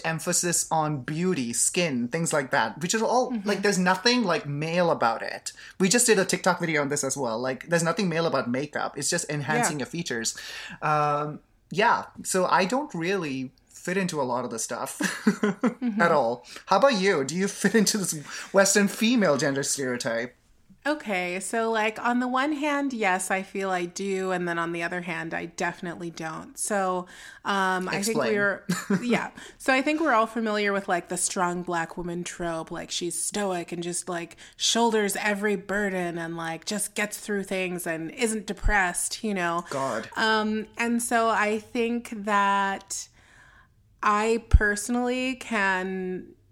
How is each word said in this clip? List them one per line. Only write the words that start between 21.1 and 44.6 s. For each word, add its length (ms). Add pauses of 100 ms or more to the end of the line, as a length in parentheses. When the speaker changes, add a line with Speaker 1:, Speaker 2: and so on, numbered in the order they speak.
Speaker 2:
so, 300
like, 320
on 180
the 80
one 240
hand, 420
yes, 360
I 120
feel 260
I 160
do, 460
and 180
then 100
on 140
the 120
other 180
hand, 320
I 120
definitely 640
don't. 460
So, 480 (400)
um, 440
I 120
think 160
Speaker 1:
Explain. 160
Speaker 2:
we're, 320 (200)
Speaker 1:
<laughs> 180
Speaker 2:
yeah. 280 (280)
So 160
I 80
think 180
we're 140
all 140
familiar 440
with, 160
like, 200
the 100
strong 440
black 360
woman 260
trope, 460
like, 200
she's 320
stoic 480
and 120
just, 260
like, 280 (200)
shoulders 600
every 400
burden 600
and, 220
like, 260
just 300
gets 240
through 240
things 440
and 260
isn't 340
depressed, 760
you 120
know? 340
Speaker 1:
God. 480
Speaker 2:
Um, 520 (100)
and 240
so 260
I 300
think 520 (140)
that 840 (960)
I 460
personally 840